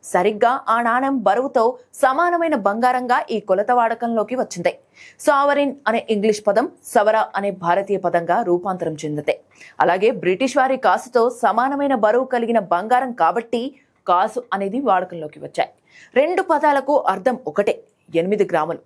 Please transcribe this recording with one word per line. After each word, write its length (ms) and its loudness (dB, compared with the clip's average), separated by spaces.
సరిగ్గా 460 2
ఆ 20 0
నాణెం 280 0
బరువుతో 380 2
సమానమైన 540 0
బంగారంగా 520 0
ఈ 40 -2
కొలత 300 0
వాడకంలోకి 600 -2
వచ్చింది. 320 -4
సావరీన్ 480 2
అనే 120 0
ఇంగ్లీష్ 320 0
పదం 200 2
సవర 220 4
అనే 120 -4
భారతీయ 420 0
పదంగా 300 0
రూపాంతరం 520 -2
చెందింది. 320 -4
అలాగే 280 2
బ్రిటిష్ 380 0
వారి 260 0
కాసుతో 380 2
సమానమైన 600 0
బరువు 300 2
కలిగిన 260 0
బంగారం 380 0
కాబట్టి 400 0
కాసు 360 0
అనేది 260 -4
వాడకంలోకి 560 -4
వచ్చాయి. 260 -4
రెండు 320 2
పదాలకు 440 2
అర్థం 220 -2
ఒకటే, 260 0
ఎనిమిది 320 0
గ్రాములు. 340 -2